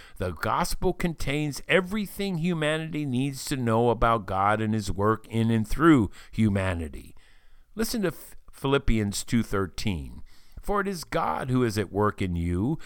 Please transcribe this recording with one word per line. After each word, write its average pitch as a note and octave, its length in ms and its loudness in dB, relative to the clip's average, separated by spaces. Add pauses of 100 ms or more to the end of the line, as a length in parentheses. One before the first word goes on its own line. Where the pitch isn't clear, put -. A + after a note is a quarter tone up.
(180)
the F#2 120 -2
gospel C#3+ 600 -2
contains D3+ 760 -2
everything F#3+ 720 0
humanity D#3+ 640 0
needs C3+ 420 -2
to D3 100 -2
know A#2 340 4
about A#2 340 2
God G2+ 360 2
and A2 120 0
his G#2+ 160 -2
work G2+ 380 0
in A2+ 240 0
and A2+ 160 2
through C#3 460 4 (180)
humanity. F#2+ 840 0 (580)
Listen A3+ 280 -2
to E3+ 100 0
Ph-, - 240 -18 (160)
Philippians A#2 720 2
two A#2+ 180 2
thirteen. F2 800 -4 (400)
"For G3+ 180 -2
it F#3+ 60 -2
is F#3 160 -6
God - 480 -4
who B2+ 140 4
is G#2+ 120 0
at F#2+ 140 -2
work G2+ 320 0
in F2 140 0
you, F2 500 0